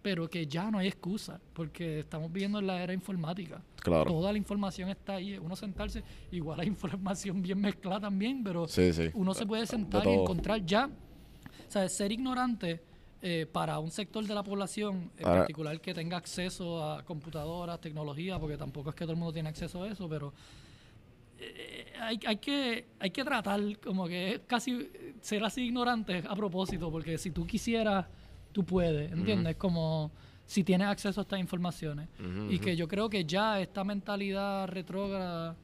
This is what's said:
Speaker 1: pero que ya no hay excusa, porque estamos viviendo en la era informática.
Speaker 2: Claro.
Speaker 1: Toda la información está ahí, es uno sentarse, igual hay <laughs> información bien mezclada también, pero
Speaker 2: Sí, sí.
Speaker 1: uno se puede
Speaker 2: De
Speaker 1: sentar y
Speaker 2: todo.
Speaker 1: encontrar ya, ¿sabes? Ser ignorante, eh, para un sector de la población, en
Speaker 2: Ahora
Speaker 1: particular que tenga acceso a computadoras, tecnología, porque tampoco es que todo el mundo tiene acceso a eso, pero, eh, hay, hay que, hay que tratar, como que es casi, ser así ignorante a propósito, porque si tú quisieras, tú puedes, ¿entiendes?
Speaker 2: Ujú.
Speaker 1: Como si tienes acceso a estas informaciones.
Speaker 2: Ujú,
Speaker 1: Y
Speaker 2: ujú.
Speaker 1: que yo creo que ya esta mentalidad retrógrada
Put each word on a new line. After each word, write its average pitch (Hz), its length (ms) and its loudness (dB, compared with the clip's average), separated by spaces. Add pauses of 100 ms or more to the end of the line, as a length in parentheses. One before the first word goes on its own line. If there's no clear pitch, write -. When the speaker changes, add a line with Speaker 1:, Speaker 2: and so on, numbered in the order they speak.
Speaker 1:
pero 175 300 -2
que 170 160 -2
ya 170 240 0
no 214 80 2
hay 185 100 4
excusa, - 520 -4 (120)
porque 160 480 -4
estamos 156 320 -4
viviendo 202 280 0
en 196 80 2
la 180 140 0
era 180 100 -2
informática. 180 680 -4 (200)
Speaker 2:
Claro. 82 300 6
Speaker 1:
Toda 170 180 2
la 214 80 2
información 196 520 0
está 196 240 -6
ahí, 196 180 -4
es 190 80 -8
uno 175 160 -6
sentarse, 208 480 -6 (260)
igual 160 300 -2
hay 151 60 2
<laughs> 202 100 2
información 190 680 -2
bien 190 180 0
mezclada 196 420 0
también, 214 420 0
pero 170 240 0
Speaker 2:
Sí, 90 240 8
sí. 82 220 4
Speaker 1:
uno - 200 2
se - 100 -2
puede 220 180 0
Speaker 2:
De - 40 0
Speaker 1:
sentar 208 360 2
y - 20 4
Speaker 2:
todo. 190 180 8
Speaker 1:
encontrar 190 420 2
ya, 208 240 4 (800)
¿sabes? 190 240 2
Ser 202 200 0
ignorante, 240 680 0 (440)
eh, 165 220 2
para 156 320 0
un 160 140 -4
sector 220 340 -4
de 214 80 -2
la 202 80 0
población, 196 760 -2
en - 120 -8
Speaker 2:
Ahora 92 140 8
Speaker 1:
particular 156 380 -2
que 185 140 -6
tenga 170 220 -2
acceso 175 680 -4
a 147 200 -4
computadoras, 165 760 -6
tecnología, 156 600 -4
porque 151 160 -2
tampoco 139 340 -6
es 156 60 -6
que - 80 -4
todo 165 80 -2
el 165 60 0
mundo 170 140 -2
tiene 156 160 -2
acceso 170 360 -6
a 202 40 -4
eso, 190 200 -6
pero, 143 240 -4 (1080)
eh, - 640 -14
hay, 226 260 -2
hay 214 120 4
que, 277 480 0 (120)
hay 196 120 0
que 269 140 -2
tratar, 214 360 2 (180)
como 190 300 -2
que 180 260 0
es 247 120 -6
casi, 240 420 0 (320)
ser 208 240 0
así 226 220 0
ignorante 233 600 2
a 214 60 -2
propósito, 185 560 0
porque 160 260 -2
si 180 140 -2
tú 165 160 0
quisieras, 214 600 4 (440)
tú 196 140 2
puedes, 165 480 4
¿entiendes? 175 420 4
Speaker 2:
Ujú. - 60 -10
Speaker 1:
Como 160 500 2 (340)
si 196 200 4
tienes 185 240 6
acceso 202 320 0
a - 20 0
estas 196 160 -2
informaciones. 165 720 -2 (100)
Speaker 2:
Ujú, 180 320 -2
Speaker 1:
Y 196 60 4
Speaker 2:
ujú. 190 80 0
Speaker 1:
que 185 120 2
yo 165 120 0
creo 202 200 0
que 202 160 2
ya 196 360 2
esta 190 240 -2
mentalidad 196 840 -2
retrógrada 180 960 -4